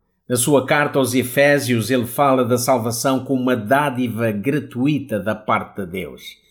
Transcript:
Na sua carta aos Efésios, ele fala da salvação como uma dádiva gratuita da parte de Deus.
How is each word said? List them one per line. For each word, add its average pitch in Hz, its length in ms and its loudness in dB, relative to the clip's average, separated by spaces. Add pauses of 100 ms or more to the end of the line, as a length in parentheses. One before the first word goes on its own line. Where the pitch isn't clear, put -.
(300)
Na 123 60 0
sua 127 320 2
carta 147 320 2
aos 123 160 0
Efésios, 123 720 2
ele 123 160 0
fala 131 400 2
da 120 140 2
salvação 123 640 0
como 131 160 -2
uma 123 140 0
dádiva 117 760 0
gratuita 127 880 -2
da 107 140 -4
parte 104 500 -4
de 90 40 -8
Deus. 82 340 -10 (280)